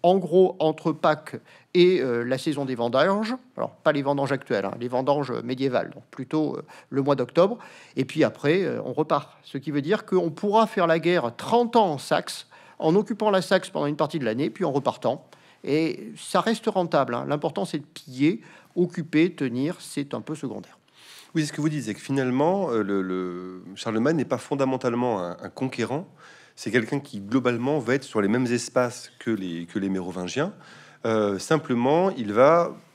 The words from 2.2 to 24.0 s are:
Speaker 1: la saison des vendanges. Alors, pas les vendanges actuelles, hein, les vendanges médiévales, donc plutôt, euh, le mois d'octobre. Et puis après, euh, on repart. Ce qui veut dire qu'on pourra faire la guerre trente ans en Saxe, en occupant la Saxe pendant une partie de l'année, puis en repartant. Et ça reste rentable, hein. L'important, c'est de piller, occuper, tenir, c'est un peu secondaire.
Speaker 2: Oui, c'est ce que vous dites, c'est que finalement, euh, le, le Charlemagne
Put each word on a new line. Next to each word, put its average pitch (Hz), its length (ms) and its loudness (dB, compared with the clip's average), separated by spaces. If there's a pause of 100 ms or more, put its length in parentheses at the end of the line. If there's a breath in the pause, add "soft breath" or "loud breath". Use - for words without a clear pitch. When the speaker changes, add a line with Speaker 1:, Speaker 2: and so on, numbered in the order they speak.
Speaker 1:
la 127 140 -2
saison 143 260 -4
des 127 120 -4
vendanges. 170 580 2 (240)
Alors, - 140 -4
pas - 200 0
les 143 120 0
vendanges 139 280 0
actuelles, 120 340 -2
hein, 95 140 -6
les 120 80 -6
vendanges 131 440 0
médiévales, 123 580 -2
donc - 220 -18
plutôt, 147 460 -4
euh, - 40 -8 (300 loud breath)
le 135 100 0
mois 139 140 2
d'octobre. 180 420 2 (380 loud breath)
Et 135 100 0
puis 151 180 2
après, 160 400 2
euh, 120 220 -4
on 123 80 -8
repart. 151 380 0 (120)
Ce - 140 -12
qui 147 140 -6
veut 143 100 0
dire 208 240 0
qu'on 180 240 2
pourra 208 380 2
faire 180 180 2
la 165 140 4
guerre 160 360 0
trente 240 400 0
ans 196 180 4
en 139 40 -4
Saxe, - 500 -4 (300 loud breath)
en 165 180 4
occupant 214 360 2
la 190 100 4
Saxe - 300 0
pendant 147 160 -2
une 147 80 -2
partie 147 240 -2
de 127 60 -2
l'année, 117 260 0
puis - 120 -6
en 151 80 0
repartant. 127 540 -2 (380 soft breath)
Et 151 520 -2
ça - 240 -2
reste 220 280 0
rentable, 156 480 0
hein. 131 120 -6
L'important, 156 380 -2
c'est 156 140 -6
de 143 60 -12
piller, 143 560 -2 (340 loud breath)
occuper, 170 580 0
tenir, 135 460 -2
c'est - 340 -8
un 117 80 -8
peu 151 140 -10
secondaire. 104 420 -10 (560 loud breath)
Speaker 2:
Oui, 160 80 0
c'est 151 60 -2
ce 147 60 -10
que 147 80 -6
vous 156 80 2
dites, 147 160 -4
c'est 107 100 -4
que - 40 -18
finalement, 139 680 0
euh, 113 140 0
le, 98 180 0
le 92 640 -6 (100)
Charlemagne 117 440 0